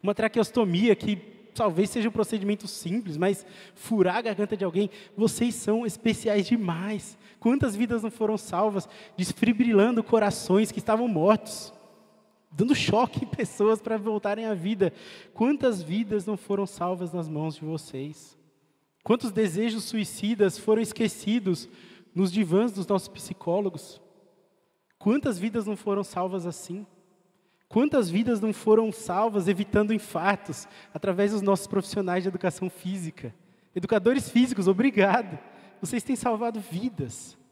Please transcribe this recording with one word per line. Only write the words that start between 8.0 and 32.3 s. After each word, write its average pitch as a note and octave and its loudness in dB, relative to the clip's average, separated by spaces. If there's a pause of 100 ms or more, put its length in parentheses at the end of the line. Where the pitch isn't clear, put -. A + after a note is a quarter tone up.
não A3 -4
foram G#3+ -2
salvas G3 -2 (280)
desfibrilando A3+ 4
corações G#3 2
que - -6
estavam A3+ 0
mortos, G3+ 2 (760)
dando A3+ 2
choque - 2
em G#3+ -10
pessoas G#3+ 2
pra A3 -2
voltarem G#3 -2
à G#3+ -2
vida? F#3 0 (420)
Quantas B3 2
vidas G3 -2
não G#3 -4
foram G3 -2
salvas F3+ -6
nas E3 -4
mãos D3+ -4
de - -14
vocês? D3+ -10 (640)
Quantos A#3 0
desejos G#3+ -2
suicidas G#3 -2
foram A3 2
esquecidos G#3 -2 (460)
nos F#3 2
divãs G3+ 2
dos F#3+ -6
nossos F#3+ 0
psicólogos? F3 -6 (1000)
Quantas A#3+ 0
vidas G#3 -4
não G#3 -4
foram G3+ -2
salvas F3+ -6
assim? F3+ -10 (840)
Quantas B3 2
vidas G#3+ 0
não A3 0
foram A3 4
salvas G3+ -2
evitando G#3 0
infartos F#3 -4 (260)
através G3 0
dos G#3 -2
nossos G3 2
profissionais F#3+ -2
de F#3+ -2
educação F3+ -4